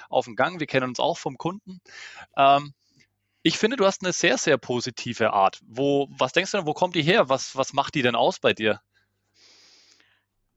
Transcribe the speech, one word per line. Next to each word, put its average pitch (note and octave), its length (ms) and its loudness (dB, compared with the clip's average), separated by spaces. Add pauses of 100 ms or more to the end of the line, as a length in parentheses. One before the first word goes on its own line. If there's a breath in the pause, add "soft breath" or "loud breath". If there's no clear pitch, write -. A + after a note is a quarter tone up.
auf B2+ 160 0
dem A#2 100 -16
Gang. D#3+ 240 -2
Wir D3 80 -4
kennen B2+ 220 0
uns A2 100 -6
auch D3 180 0
vom C3+ 200 -10
Kunden. F#3 420 -10 (560 loud breath)
Ähm, C#3+ 380 4 (680 soft breath)
ich E3 140 0
finde, A3+ 200 0
du G3 80 2
hast G3 180 0
eine F3+ 80 -2
sehr, G3 260 2
sehr C#3+ 200 2
positive A#2+ 760 -4
Art. G2 340 2
Wo, C#3 520 0
was C3 160 0
denkst F#3 180 0
du G#3 60 -2
denn, E3+ 100 -2
wo D3+ 60 -2
kommt F3+ 220 0
die E3 60 0
her? E3+ 280 2
Was, - 260 -2
was C3+ 160 -2
macht C3+ 240 -4
die D3 60 0
denn A#2+ 140 2
aus C#3 240 0
bei A#2 120 2
dir? G#2+ 300 0 (1800 soft breath)